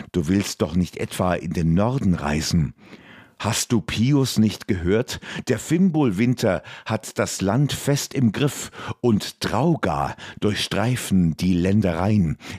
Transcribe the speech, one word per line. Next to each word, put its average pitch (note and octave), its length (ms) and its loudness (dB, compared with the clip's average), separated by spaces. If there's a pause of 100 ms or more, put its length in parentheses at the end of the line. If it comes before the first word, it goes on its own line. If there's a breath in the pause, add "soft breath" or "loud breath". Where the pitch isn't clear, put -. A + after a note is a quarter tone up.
(120 loud breath)
du D#2 160 -2
willst G2 320 0
doch F2 160 -2
nicht F2+ 220 -2
etwa - 340 -2
in E2+ 220 -4
den D#2+ 180 2
Norden G2+ 420 2
reisen? D2 600 0 (640 loud breath)
Hast - 340 -2
du A2+ 80 4
Pius C3 580 2
nicht G#2+ 280 2
gehört? F#2+ 540 0 (280 loud breath)
Der B2 100 0
Fimbulwinter B2 1040 2 (240 loud breath)
hat - 320 -6
das G#2 220 -2
Land A#2+ 320 2
fest - 420 -2
im A2+ 180 2
Griff - 380 -2 (300 loud breath)
und - 440 0
Draugar F#2 720 0 (240 loud breath)
durchstreifen G2 960 0
die F2+ 180 0
Ländereien. F#2 840 2 (200 loud breath)